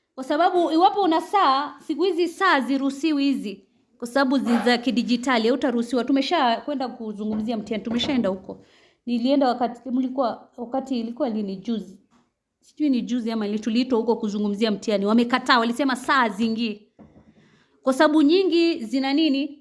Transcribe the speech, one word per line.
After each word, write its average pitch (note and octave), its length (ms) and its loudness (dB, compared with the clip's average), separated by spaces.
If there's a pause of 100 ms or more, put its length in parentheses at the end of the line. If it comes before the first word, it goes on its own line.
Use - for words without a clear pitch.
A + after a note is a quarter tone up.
(140)
Kwa C4 100 -10
sababu E4+ 460 2
iwapo F#4+ 320 4
una E4 180 2
saa, C#4+ 540 0 (120)
siku D4+ 160 -4
hizi F4 260 0
saa E4+ 320 2
ziruhusiwi C#4 640 0
hizi. G#3 400 -4 (340)
Kwa A#3+ 100 -10
sababu C4+ 300 2
zi-, A3+ 260 2
za A#3+ 140 4
kidijitali, A#3+ 680 0
hautaruhusiwa. A#3+ 560 0
Tumesha C4+ 520 2
kwenda C4 320 -6
kuzungumzia G#3+ 680 -6
mtihani, G#3+ 280 -6
tumeshaenda A#3+ 440 -2
huko. - 360 -8 (420)
Nilienda B3+ 420 2
wakati, A#3+ 420 -4
mlikuwa, B3+ 680 -4
wakati C4 440 -6
ilikuwa A#3 300 -4
lini? G#3 260 -4
Juzi. G3+ 420 -8 (640)
Sijui - 300 -2
ni A#3+ 120 2
juzi A3+ 300 -2
ama G#3+ 140 -2
lini G#3 120 -2
tuliitwa A#3+ 400 0
huko A3+ 180 2
kuzungumzia G#3 540 -2
mtihani. G3 360 0
Wamekataa, B3 520 4
walisema A#3+ 380 0
saa C4 320 2
zingi. A3 600 -4 (960)
Kwa C4 100 2
sababu D4+ 300 4
nyingi E4 600 2
zina C4+ 280 -2
nini? C#4+ 480 0